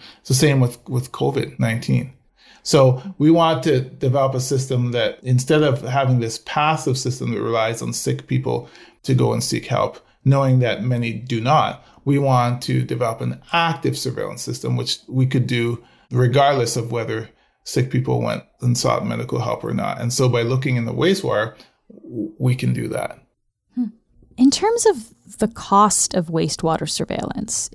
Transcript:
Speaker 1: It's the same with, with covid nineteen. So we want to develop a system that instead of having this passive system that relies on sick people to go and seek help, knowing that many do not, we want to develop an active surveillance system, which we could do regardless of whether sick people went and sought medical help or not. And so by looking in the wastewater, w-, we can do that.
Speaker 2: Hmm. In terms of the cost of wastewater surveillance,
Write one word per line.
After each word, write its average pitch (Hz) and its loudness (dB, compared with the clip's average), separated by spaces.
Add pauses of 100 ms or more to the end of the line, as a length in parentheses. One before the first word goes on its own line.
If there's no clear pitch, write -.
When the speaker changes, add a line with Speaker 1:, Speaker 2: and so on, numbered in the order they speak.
(180)
Speaker 1:
It's - -20
the 131 2
same 139 4
with, 120 2 (120)
with 127 -4
covid 135 -4
nineteen. 120 -2 (520)
So 131 4 (160)
we 151 6
want 165 4
to 139 2
develop 135 0
a 127 -2
system 131 -2
that 117 -2
instead 127 2
of 131 0
having 127 0
this 113 -4
passive 151 0
system 123 -4
that 104 -4
relies 113 -2
on 117 -6
sick 131 -4
people 127 -4 (360)
to 131 0
go 123 2
and 113 -2
seek 117 -4
help, - -4 (200)
knowing 135 4
that 113 0
many 120 -2
do 113 -4
not, 131 0 (180)
we 139 2
want 127 2
to 127 0
develop 123 -4
an 123 -6 (120)
active 156 0
surveillance - -8
system, 123 -6
which 120 -4 (100)
we 131 0
could 127 2
do 117 -2 (300)
regardless 131 4
of 120 -4
whether 113 -4 (340)
sick 131 -2
people 127 0
went 113 -4 (180)
and 123 2
sought - 0
medical 62 -4
help - -4
or 53 -6
not. - -4
And 117 -2
so 131 2
by 120 2
looking 131 0
in 117 0
the 120 -4
wastewater, 123 0 (320)
w-, - -10
we 127 2
can 127 0
do 117 -4
that. - -6 (520)
Speaker 2:
Hmm. 247 -2 (500)
In 254 6
terms 453 2
of 269 0 (240)
the 214 0
cost - 2
of 175 0
wastewater 160 -2
surveillance, - -6